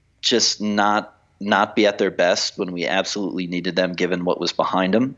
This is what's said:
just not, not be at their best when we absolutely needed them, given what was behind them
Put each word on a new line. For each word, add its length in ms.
just 380
not, 560
not 340
be 120
at 120
their 120
best 460
when 160
we 140
absolutely 600
needed 300
them, 180
given 300
what 160
was 120
behind 420
them 240